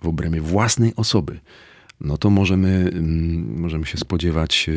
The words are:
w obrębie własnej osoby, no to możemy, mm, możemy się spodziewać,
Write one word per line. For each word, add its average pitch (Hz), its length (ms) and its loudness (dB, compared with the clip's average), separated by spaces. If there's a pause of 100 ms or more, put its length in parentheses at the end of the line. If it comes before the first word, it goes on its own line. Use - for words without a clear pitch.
w 85 60 -4
obrębie 82 340 -2
własnej 110 540 2
osoby, 104 440 0 (640)
no 71 160 -4
to 104 120 2
możemy, 92 640 4
mm, 82 680 -2
możemy 80 240 -4
się - 120 -8
spodziewać, 80 800 -2